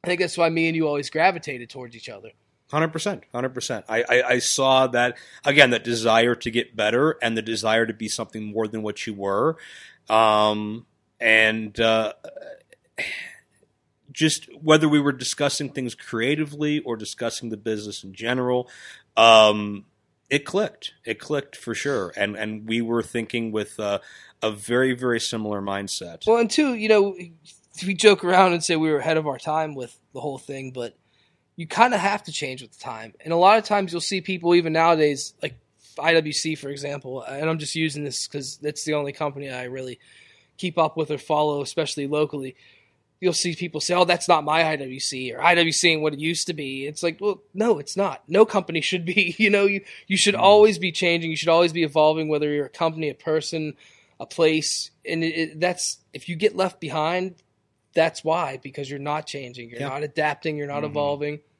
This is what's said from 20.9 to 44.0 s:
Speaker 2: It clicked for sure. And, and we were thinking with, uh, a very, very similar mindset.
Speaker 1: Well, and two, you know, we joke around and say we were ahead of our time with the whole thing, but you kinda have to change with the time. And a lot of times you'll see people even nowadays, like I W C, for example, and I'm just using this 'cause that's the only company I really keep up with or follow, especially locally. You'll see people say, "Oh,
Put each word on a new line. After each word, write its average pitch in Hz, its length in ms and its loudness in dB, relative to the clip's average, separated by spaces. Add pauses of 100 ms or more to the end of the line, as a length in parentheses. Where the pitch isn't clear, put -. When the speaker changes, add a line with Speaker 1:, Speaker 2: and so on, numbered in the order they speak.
Speaker 2:
It 113 140 -6
clicked - 360 -6
for - 180 -8
sure. 107 440 -4
And, 101 180 -4
and 107 320 -8
we 113 140 -2
were 117 220 -2
thinking 113 480 -6
with, 107 280 -6
uh, 101 200 -4 (420)
a 110 100 -2
very, 120 420 0
very 123 260 -2
similar 107 420 -6
mindset. 98 680 -8
Speaker 1:
Well, 226 100 4
and 233 120 0
two, 285 240 2
you 214 160 -4
know, 202 260 4 (680)
we 196 80 -2
joke 196 300 6
around 185 300 6
and 165 100 -2
say 170 120 0
we 160 160 0
were 143 80 2
ahead 160 180 0
of 156 100 -2
our 131 120 -6
time 156 340 -4
with 127 220 -12 (180)
the 127 80 -10
whole 135 160 -8
thing, 135 340 -12
but 123 240 -10 (600)
you 170 100 -10
kinda 240 320 2
have 202 260 -2
to 160 80 -14
change 131 300 -8
with 117 100 -20
the - 120 -20
time. 113 380 -14
And 160 120 -6
a 170 40 2
lot 196 200 8
of 214 60 0
times 196 280 -2
you'll 170 100 -6
see 190 200 -4
people 175 320 0
even 165 200 4
nowadays, 156 680 2
like - 140 -10 (440)
I 165 140 2
W 156 200 2
C, 156 220 -4
for 143 140 -12
example, 139 520 -10
and 143 280 -6
I'm 160 100 -2
just 151 160 -8
using 151 280 -2
this - 240 -8
'cause 139 340 -10
that's 147 220 -6
the 151 120 -2
only 143 160 -4
company 139 380 -8
I 127 160 -10
really 127 340 -10 (580)
keep 170 200 -4
up 160 200 2
with 156 140 -4
or 147 60 -4
follow, 151 440 0
especially 143 460 -4
locally. 143 480 -2 (640)
You'll 180 140 0
see 170 220 -2
people 160 260 -8
say, 175 120 -2
"Oh, 180 100 4